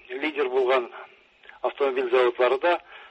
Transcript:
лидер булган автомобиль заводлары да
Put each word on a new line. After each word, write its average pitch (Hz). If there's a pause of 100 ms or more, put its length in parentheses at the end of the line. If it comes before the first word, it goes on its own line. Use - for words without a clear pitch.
лидер 139
булган 127 (720)
автомобиль 131
заводлары 123
да 170 (320)